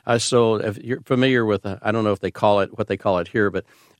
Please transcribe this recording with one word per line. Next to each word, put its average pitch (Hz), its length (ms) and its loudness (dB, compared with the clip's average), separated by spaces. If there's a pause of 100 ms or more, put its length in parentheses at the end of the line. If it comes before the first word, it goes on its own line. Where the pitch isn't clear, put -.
I 120 140 0
sold, 113 440 2
if 104 140 -6
you're 123 240 -8
familiar 127 440 2
with, 101 200 0
uh, 98 160 -8
I 107 100 -2
don't 110 140 0
know 104 80 2
if - 80 -4
they 95 100 -4
call 104 300 2
it, - 160 -6
what 107 100 -4
they 101 80 -2
call 95 220 0
it 87 100 -4
here, 104 240 0
but 90 140 -6 (340)